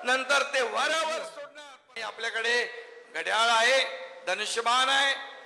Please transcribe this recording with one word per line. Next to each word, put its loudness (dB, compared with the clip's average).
नंतर 2
ते 0
वाऱ्यावर 0
सोडणार. -14
आपल्याकडे 0
घड्याळ 2
आहे, 4
धनुष्यबाण 0
आहे 2